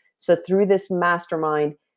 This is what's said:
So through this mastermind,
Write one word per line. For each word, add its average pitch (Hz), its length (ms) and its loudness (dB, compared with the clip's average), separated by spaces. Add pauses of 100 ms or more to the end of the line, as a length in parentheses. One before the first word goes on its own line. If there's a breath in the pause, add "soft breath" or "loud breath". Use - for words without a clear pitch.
(180)
So - 180 2
through 190 320 0
this 190 240 0
mastermind, 160 840 -2 (220)